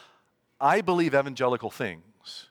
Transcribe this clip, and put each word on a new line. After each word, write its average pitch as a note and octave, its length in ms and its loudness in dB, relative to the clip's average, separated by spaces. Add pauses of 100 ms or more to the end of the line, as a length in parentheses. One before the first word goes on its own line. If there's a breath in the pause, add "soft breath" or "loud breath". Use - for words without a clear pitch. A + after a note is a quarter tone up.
(580 soft breath)
"I D#3 220 4
believe F3 340 2
evangelical B2+ 560 0
things." - 800 -12